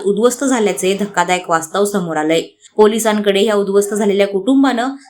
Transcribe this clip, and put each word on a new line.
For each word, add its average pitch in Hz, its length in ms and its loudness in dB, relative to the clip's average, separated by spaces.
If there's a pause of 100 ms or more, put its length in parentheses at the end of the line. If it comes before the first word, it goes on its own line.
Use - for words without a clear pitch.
उद्ध्वस्त 220 380 0
झाल्याचे 202 560 0
धक्कादायक 180 500 -2
वास्तव 170 360 0
समोर 180 320 -4
आलंय. 156 240 0 (340)
पोलिसांकडे 214 640 2
ह्या 214 160 2
उद्ध्वस्त 202 380 0
झालेल्या 202 340 0
कुटुंबानं 247 600 0 (220)